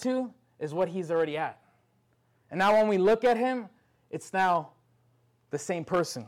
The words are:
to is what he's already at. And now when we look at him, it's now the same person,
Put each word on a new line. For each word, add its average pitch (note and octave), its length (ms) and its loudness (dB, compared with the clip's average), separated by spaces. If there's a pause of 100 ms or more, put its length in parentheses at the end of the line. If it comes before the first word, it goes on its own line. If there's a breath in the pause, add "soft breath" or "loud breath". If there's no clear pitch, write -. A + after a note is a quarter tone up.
to B3+ 320 -2 (240)
is D3+ 160 -8
what E3+ 160 0
he's E3+ 220 -6
already D#3+ 260 0
at. D3 220 -8 (920)
And D#3 60 -8
now G3 160 4
when G#3+ 140 4
we G#3 100 2
look G#3+ 260 4
at A#3+ 140 4
him, B3 320 -2 (400)
it's - 240 -10
now F3+ 360 0 (840)
the D3 80 -4
same E3+ 260 -6
person, D#3+ 420 -2